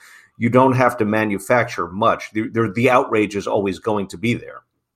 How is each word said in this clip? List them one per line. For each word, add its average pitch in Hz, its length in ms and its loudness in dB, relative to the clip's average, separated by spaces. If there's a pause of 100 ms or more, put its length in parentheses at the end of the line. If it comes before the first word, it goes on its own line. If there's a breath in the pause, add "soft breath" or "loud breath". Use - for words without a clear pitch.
(380 soft breath)
you 117 100 0
don't 127 260 4
have 123 240 2
to 110 60 0
manufacture 107 840 0
much. 98 440 -2
The, 107 160 -4
the, 110 240 -2
the 120 180 2
outrage 113 440 2
is 98 140 -6
always 98 320 -2
going 104 280 -4
to 92 80 -14
be 113 180 -2
there. - 280 -12 (340)